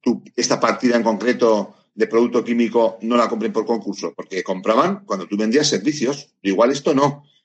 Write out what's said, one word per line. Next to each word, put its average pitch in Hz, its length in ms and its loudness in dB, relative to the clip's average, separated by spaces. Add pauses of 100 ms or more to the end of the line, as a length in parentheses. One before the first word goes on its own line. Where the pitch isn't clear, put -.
tú, 110 240 -2 (100)
esta 120 240 0
partida 117 380 2
en 117 60 2
concreto 110 760 0 (180)
de 107 120 0
producto 117 360 2
químico, 117 600 0
no 117 140 0
la 113 120 2
compren 110 240 -4
por 104 140 -2
concurso?". 101 500 -4
Porque 92 260 -8
compraban 113 600 -2
cuando 95 220 -6
tú 104 100 -6
vendías 113 320 2
servicios. 110 760 -4
Igual 98 300 2
esto 143 220 0
no. 143 300 0 (200)